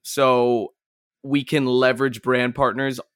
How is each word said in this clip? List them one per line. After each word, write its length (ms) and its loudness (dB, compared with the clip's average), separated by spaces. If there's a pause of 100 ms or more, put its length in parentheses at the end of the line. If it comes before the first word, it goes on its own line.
So 720 0 (480)
we 220 0
can 200 -2
leverage 580 0
brand 320 0
partners 460 -2 (160)